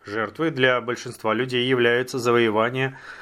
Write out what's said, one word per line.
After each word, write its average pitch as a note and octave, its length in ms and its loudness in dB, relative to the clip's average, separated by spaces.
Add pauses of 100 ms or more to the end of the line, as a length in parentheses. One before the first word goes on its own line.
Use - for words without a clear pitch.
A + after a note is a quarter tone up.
жертвы A2 460 -4
для B2+ 300 4
большинства A#2 540 -4
людей B2 340 -2
является B2 500 2
завоевание A#2+ 800 0 (240)